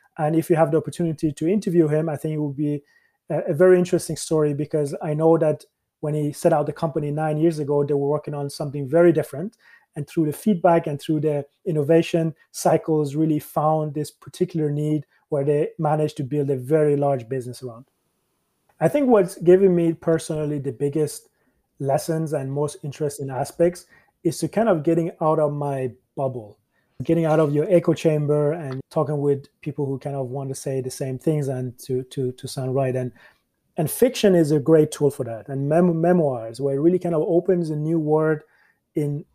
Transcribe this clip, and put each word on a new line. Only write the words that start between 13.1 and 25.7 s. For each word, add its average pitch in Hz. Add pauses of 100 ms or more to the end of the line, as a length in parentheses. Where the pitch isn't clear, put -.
really 156
found 156
this 151
particular 156
need 151 (220)
where 139
they 147 (100)
managed 151
to 147
build 143
a 139
very 147
large 139
business 123
around. 123 (920)
I 156
think 285
what's 202
given 180
me 170
personally 151
the 135
biggest 143 (500)
lessons 151
and 135
most 147
interesting 143
aspects 170 (360)
is 165
to 160
kind 220
of 160
getting 165
out 156
of 147
my 139 (240)